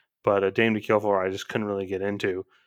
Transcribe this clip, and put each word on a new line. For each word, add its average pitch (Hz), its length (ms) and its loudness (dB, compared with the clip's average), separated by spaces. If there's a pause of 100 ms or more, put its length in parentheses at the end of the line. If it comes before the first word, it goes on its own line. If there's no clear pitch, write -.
(220)
but 101 220 4
A 95 60 2
Dame 113 240 2
to 107 60 -2
Kill 107 200 2
for 101 240 0
I 95 60 0
just 95 180 -8
couldn't 110 180 -4
really 98 200 -4
get 95 160 -4
into, 98 420 -4 (220)